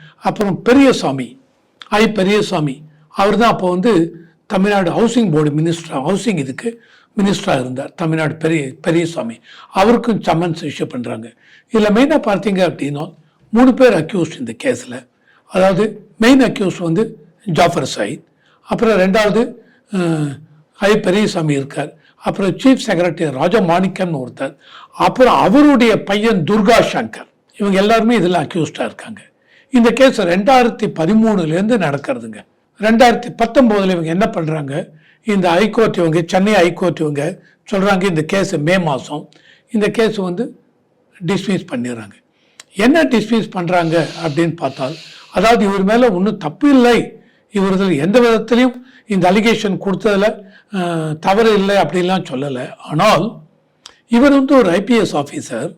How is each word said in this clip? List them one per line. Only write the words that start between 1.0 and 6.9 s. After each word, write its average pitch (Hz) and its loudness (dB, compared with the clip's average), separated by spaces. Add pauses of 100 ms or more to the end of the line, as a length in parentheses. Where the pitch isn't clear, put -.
ஐ 214 2
பெரியசாமி, 185 -2 (260)
அவர் 208 0
தான் 226 4
அப்போ 185 -2
வந்து 180 0 (340)
தமிழ்நாடு 196 0
ஹவுசிங் 214 0
போர்டு 151 2
மினிஸ்டரா, 160 -4
ஹவுசிங் 185 -4
இதுக்கு 143 -8 (340)